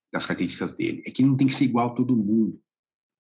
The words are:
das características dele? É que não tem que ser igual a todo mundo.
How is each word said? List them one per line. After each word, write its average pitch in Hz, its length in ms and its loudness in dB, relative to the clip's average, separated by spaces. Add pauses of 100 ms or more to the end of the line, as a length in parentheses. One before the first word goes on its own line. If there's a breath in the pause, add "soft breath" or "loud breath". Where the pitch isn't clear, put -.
(120)
das 80 120 -4
características - 480 -4
dele? - 320 -6
É 110 60 -12
que 131 140 2
não 135 120 4
tem 135 120 4
que 135 60 0
ser 143 100 2
igual 120 260 0
a - 40 -14
todo 127 220 0
mundo. 104 440 0 (600)